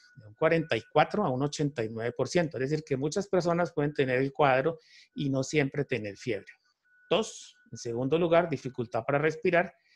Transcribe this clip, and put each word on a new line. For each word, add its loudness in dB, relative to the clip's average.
de -20
un -20
cuarenta 2
y -2
cuatro 2
a 0
un 0
ochenta -2
y -6
nueve -4
por 0
ciento. 0
Es -2
decir, -2
que -4
muchas -4
personas 0
pueden 0
tener 2
el 0
cuadro 2
y -2
no 0
siempre 0
tener -6
fiebre. -6
Tos, -4
en -16
segundo -2
lugar, 4
dificultad -6
para 0
respirar 0